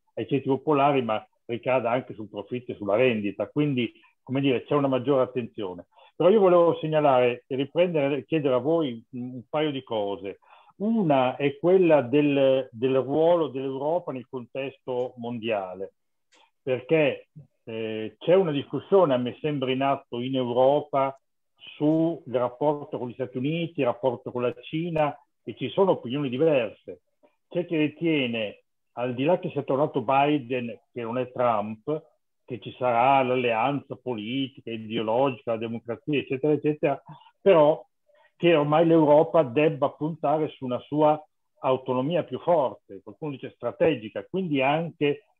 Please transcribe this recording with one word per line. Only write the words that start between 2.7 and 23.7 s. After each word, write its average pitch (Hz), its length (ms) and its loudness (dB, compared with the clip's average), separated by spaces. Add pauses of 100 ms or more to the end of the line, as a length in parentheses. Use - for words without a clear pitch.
e 98 40 -8
sulla 101 200 -2
rendita. 107 520 0
Quindi, 139 460 -2 (280)
come 135 200 -4
dire, 131 240 0
c'è 143 100 -2
una 139 120 2
maggiore 131 360 0
attenzione. 107 640 -8 (280)
Però 160 140 4
io 214 120 6
volevo 175 380 6
segnalare 135 680 2
e 139 80 -4
riprendere 147 600 0
e 127 80 -8
chiedere 143 300 0
a 123 40 2
voi 139 420 -2 (100)
un, 127 240 -10
un 120 140 -14
paio 156 220 -2
di 135 120 -8
cose. 101 560 -6 (400)
Una 160 580 2
è 143 200 -2
quella 170 440 4
del, 135 720 2
del 131 280 0
ruolo 156 480 2
dell'Europa 135 640 -4
nel 127 180 -12
contesto 127 880 -8
mondiale, 107 760 -6 (680)
perché, 135 680 0 (340)
eh, 110 560 -8
c'è 165 160 2
una 185 160 2
discussione, 143 640 2
a 123 40 2
me 123 240 -4
sembra, 139 300 -4
in 131 100 -2
atto 135 400 -2
in 131 140 -4
Europa 135 840 2 (560)
sul 160 520 0
rapporto 135 680 -2
con 123 120 -6
gli 110 40 -12
Stati - 240 -8
Uniti, 156 420 -4